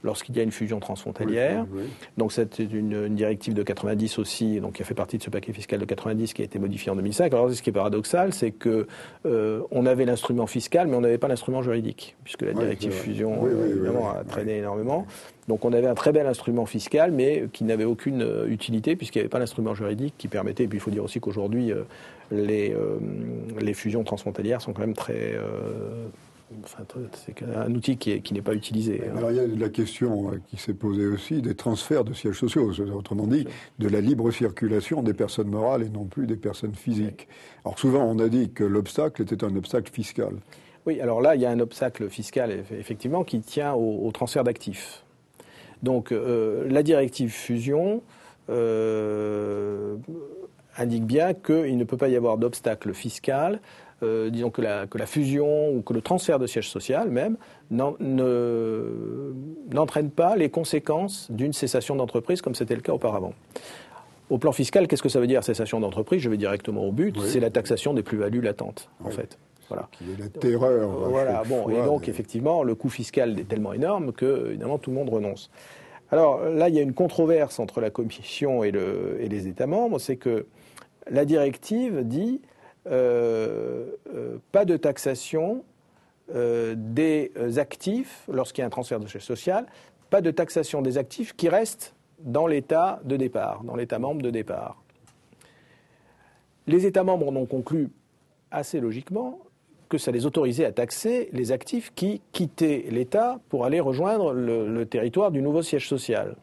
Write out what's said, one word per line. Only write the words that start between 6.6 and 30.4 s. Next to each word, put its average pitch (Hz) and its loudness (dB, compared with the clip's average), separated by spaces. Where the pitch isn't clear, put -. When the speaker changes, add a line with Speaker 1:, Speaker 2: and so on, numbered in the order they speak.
Speaker 1:
en 98 0
deux 98 -2
mille 104 -2
cinq. 170 4
Alors 123 4
ce 117 -6
qui 117 2
est - -6
paradoxal, 107 2
c'est 110 0
que, 110 0
euh, 110 0
on 123 4
avait 127 4
l'instrument 120 0
fiscal, 170 2
mais 131 2
on 120 2
n'avait 120 4
pas 143 0
l'instrument 131 -2
juridique, 117 -4
puisque - -8
la 104 0
Speaker 2:
Oui, 107 -2
Speaker 1:
directive 107 -2
Speaker 2:
c'est 95 -4
vrai. - -6
Speaker 1:
fusion, 110 0
Speaker 2:
Oui, 127 4
oui, 113 2
Speaker 1:
euh, 113 2
Speaker 2:
oui, 107 2
Speaker 1:
évidemment, 101 0
Speaker 2:
oui, - -4
Speaker 1:
a - -6
Speaker 2:
oui. - -10
Speaker 1:
traîné 107 -4
énormément. 110 -2
Donc 110 0
on 120 4
avait 120 6
un 120 4
très 151 4
bel 151 6
instrument 120 0
fiscal, 160 2
mais 135 2
qui - -6
n'avait 110 2
aucune, 120 0
euh, 110 0
utilité, 113 0
puisqu'il 120 -4
n'y 107 4
avait - 0
pas 123 0
l'instrument 110 -2
juridique 107 -4
qui - -10
permettait. 101 -2
Et - -4
puis 104 -4
il - -4
faut 107 -4
dire 101 -2
aussi 101 -6
qu'aujourd'hui, 107 -2
euh, 101 -2
les, 104 0
euh, 104 -2
les 104 -2
fusions 110 -2
transfrontalières 104 -4
sont - -8
quand 98 -6
même 110 -2
très, 55 -4
euh, 107 -8
enfin, - -16
c'est - -14
un 113 -2
outil 120 0
qui 107 -2
est, 101 0
qui - -6
n'est 101 -2
pas 110 0
utilisé, 110 0
Speaker 2:
Mais 98 -4
Speaker 1:
hein. 101 -4
Speaker 2:
alors, 117 0
il 123 2
y - 4
a 123 2
la 110 0
question, 107 0
euh, 95 -6